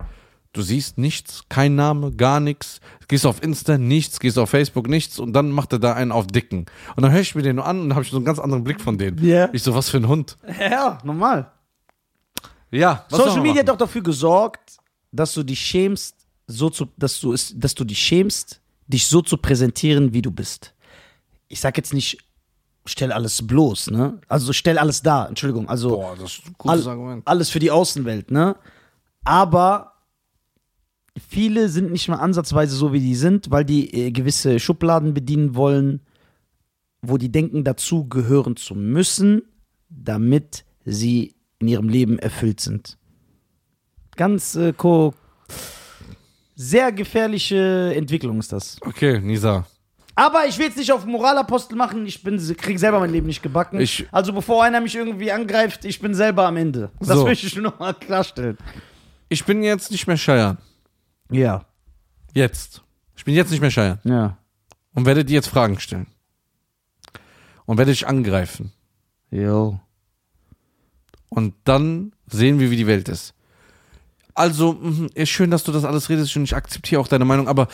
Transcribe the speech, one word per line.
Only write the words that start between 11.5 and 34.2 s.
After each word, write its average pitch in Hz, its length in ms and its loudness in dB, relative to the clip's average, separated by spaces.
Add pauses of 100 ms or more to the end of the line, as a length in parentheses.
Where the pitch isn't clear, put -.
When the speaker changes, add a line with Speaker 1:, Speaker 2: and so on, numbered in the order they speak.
Speaker 1:
Ja, 151 380 2
was 151 100 -2
Speaker 2:
Social 247 140 6
Speaker 1:
soll - 60 2
man 269 100 0
Speaker 2:
Media 285 120 4
hat 247 80 2
Speaker 1:
machen? 233 100 2
Speaker 2:
doch 226 80 0
dafür 233 160 -6
gesorgt, 165 720 0 (340)
dass 151 240 -2
du 156 80 -2
dich 131 180 -6
schämst, 190 560 -2 (300)
so 123 240 -2
zu, 143 160 -6 (120)
dass 139 220 -2
du 123 120 -2
es, - 260 -4
dass 135 160 -2
du 131 100 -6
dich 104 140 -6
schämst, - 600 0 (260)
dich 131 200 0
so 170 160 4
zu 160 160 -2
präsentieren, 135 720 2
wie 117 100 0
du 117 80 -4
bist. - 440 -10 (760)
Ich - 120 -12
sag 135 180 -2
jetzt - 160 -6
nicht, - 240 -4 (680)
stell 127 260 -4
alles 110 340 -4
bloß, 127 440 2
ne? 131 380 -2
Also 131 240 0
stell 165 260 0
alles 147 240 0
dar, 143 260 2
Entschuldigung. 117 400 -4
Also 120 280 -2
Speaker 1:
Boah, 92 220 -8
das 92 200 -14
ist - 80 -20
ein 175 120 -20
gutes 151 280 0
Speaker 2:
all-, 127 60 -8
Speaker 1:
Argument. 123 340 -12
Speaker 2:
alles 165 240 0
für 165 80 -2
die 156 120 0
Außenwelt, 131 600 -2
ne? 165 260 2 (680)
Aber 180 680 2 (1400)
viele 214 400 2
sind 170 240 -2
nicht 180 160 -4
mal 170 80 0
ansatzweise 151 580 0
so, 139 200 0
wie 139 60 2
die 127 140 0
sind, 175 360 2
weil 147 160 4
die, 147 260 0 (140)
äh, 123 60 -4
gewisse 127 460 2